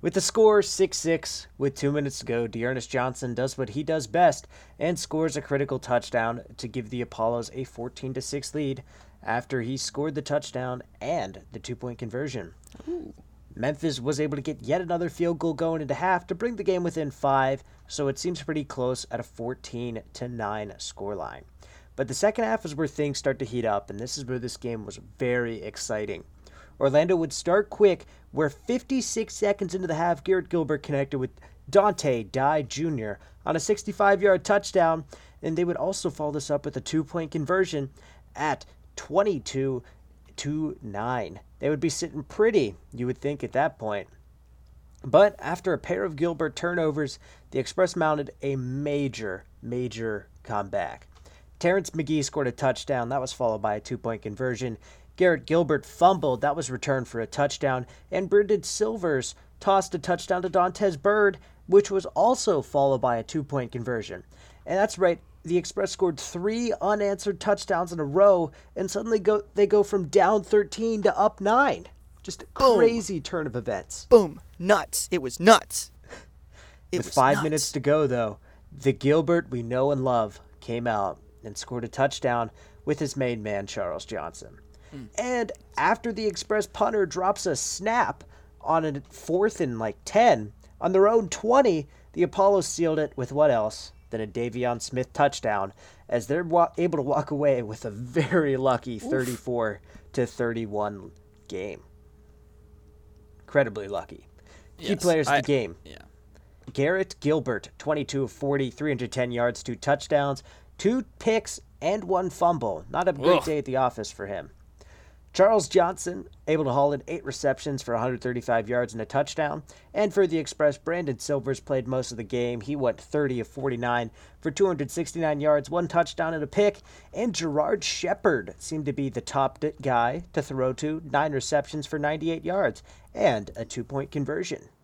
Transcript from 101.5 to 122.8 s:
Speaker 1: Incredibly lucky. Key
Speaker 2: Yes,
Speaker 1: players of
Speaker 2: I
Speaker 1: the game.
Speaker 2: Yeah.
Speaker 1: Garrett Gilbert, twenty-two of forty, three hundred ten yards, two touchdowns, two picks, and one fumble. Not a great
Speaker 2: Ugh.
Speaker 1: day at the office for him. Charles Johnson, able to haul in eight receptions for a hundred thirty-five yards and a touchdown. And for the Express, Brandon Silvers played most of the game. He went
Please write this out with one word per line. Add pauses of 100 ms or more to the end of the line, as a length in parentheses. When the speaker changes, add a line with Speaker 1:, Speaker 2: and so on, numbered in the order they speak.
Speaker 1:
Incredibly
lucky. (500)
Key
Speaker 2:
Yes,
Speaker 1:
players
of
Speaker 2:
I
Speaker 1:
the
game. (100)
Speaker 2:
Yeah. (720)
Speaker 1:
Garrett
Gilbert,
twenty-two
of
forty,
three
hundred
ten
yards,
two
touchdowns, (360)
two (160)
picks, (200)
and
one
fumble.
Not
a
great
Speaker 2:
Ugh.
Speaker 1:
day
at
the
office
for
him. (840)
Charles
Johnson, (200)
able
to
haul
in
eight
receptions
for
a
hundred
thirty-five
yards
and
a
touchdown. (320)
And
for
the
Express,
Brandon
Silvers
played
most
of
the
game.
He
went